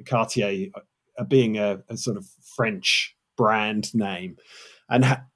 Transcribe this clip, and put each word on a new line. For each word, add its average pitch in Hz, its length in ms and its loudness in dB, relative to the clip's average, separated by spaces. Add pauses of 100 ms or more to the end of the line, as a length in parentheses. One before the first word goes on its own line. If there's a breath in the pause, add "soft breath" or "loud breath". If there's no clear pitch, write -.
Cartier, 101 640 -2 (500)
uh, 120 60 -6
being 117 340 4
a, 101 320 -2
a 113 60 -8
sort 110 220 -6
of 95 100 -14 (300)
French - 580 -2 (220)
brand 107 580 0
name, 95 400 -2 (540 loud breath)
and 127 160 4
h-, 127 120 4 (180)